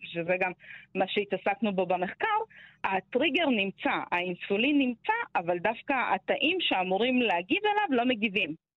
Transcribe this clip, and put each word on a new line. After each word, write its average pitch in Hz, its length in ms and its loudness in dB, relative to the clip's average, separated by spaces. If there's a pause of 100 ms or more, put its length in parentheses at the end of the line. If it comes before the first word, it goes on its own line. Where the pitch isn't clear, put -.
שזה 170 360 -2
גם 185 120 0 (440)
מה 190 120 2
שהתעסקנו 202 680 -2
בו 185 100 2
במחקר, 185 520 0 (460)
הטריגר 269 680 0
נמצא, 208 440 0 (180)
האינסולין 196 680 0
נמצא, 254 360 0 (220)
אבל 175 240 0
דווקא 220 340 -2 (220)
התאים 285 440 0
שאמורים 220 600 2
להגיב 202 440 0
אליו 415 320 2
לא 233 80 2
מגיבים. 202 500 -2 (220)